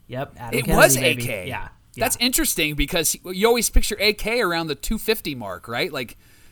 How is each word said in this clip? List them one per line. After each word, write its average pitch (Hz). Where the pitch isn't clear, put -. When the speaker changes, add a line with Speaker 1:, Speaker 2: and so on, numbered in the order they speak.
Speaker 1:
Yep. 127
Adam -
Speaker 2:
It -
Speaker 1:
Kennedy, -
Speaker 2:
was -
Speaker 1:
baby. 139
Speaker 2:
A 120
K. 104
Speaker 1:
Yeah. 110
Speaker 2:
That's 226
Speaker 1:
Yeah. 240
Speaker 2:
interesting 175
because 151
you 190
always 233
picture -
A 208
K 226
around 165
the 147
two 214
fifty 214
mark, 98
right? 131
Like, 131